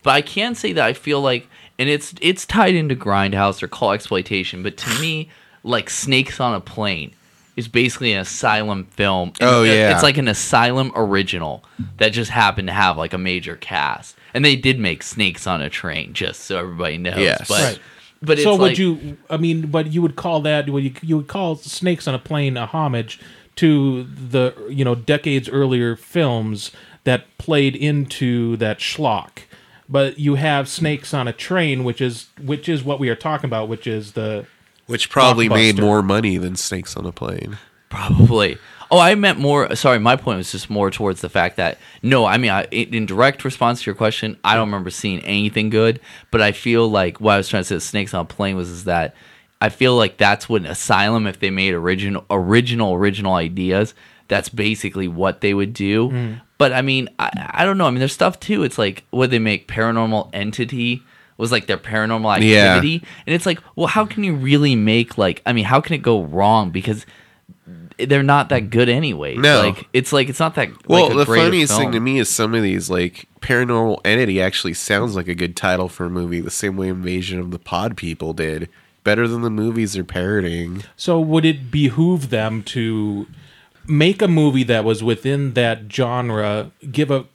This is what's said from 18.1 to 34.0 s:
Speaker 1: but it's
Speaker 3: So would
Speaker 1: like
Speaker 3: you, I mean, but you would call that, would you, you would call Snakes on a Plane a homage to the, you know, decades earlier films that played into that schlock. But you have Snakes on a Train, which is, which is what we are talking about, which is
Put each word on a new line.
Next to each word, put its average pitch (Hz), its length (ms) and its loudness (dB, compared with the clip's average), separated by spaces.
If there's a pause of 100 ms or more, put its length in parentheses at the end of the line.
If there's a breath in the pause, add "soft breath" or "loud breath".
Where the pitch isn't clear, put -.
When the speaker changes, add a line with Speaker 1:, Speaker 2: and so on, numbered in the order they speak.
Speaker 1:
but 156 180 0
it's 147 40 2
Speaker 3:
So 208 140 4
would 185 40 2 (100)
Speaker 1:
like 123 80 -2
Speaker 3:
you, 151 380 -2 (140)
I 160 60 -2
mean, 160 320 -2
but 156 240 -2
you 170 100 0
would 147 140 0
call 165 240 -2
that, 147 280 0
would 139 140 -2
you, 131 100 -4 (100)
you 160 160 0
would 143 100 -6
call 180 260 -4
Snakes - 540 -4
on 131 80 -2
a - 20 -4
Plane 139 380 -2
a 117 100 -4
homage 127 540 -4 (360 loud breath)
to 139 460 2
the, 127 500 -2 (160)
you 135 160 -2
know, 123 120 2
decades 139 520 -2
earlier 127 460 0
films 113 760 -2 (320 loud breath)
that - 340 -2
played 139 380 2
into 127 800 -2
that 107 240 -2
schlock. - 600 -4 (460 soft breath)
But 135 300 0
you 143 160 2
have 143 340 0
Snakes 151 460 -4
on 123 140 -2
a 113 40 -4
Train, 151 520 -2
which 120 160 -4
is, 120 260 -4 (160)
which 147 260 -4
is 151 140 0
what 139 160 -4
we 135 120 0
are 113 40 0
talking 147 340 -4
about, 110 200 -4
which 113 180 -8
is 107 280 -6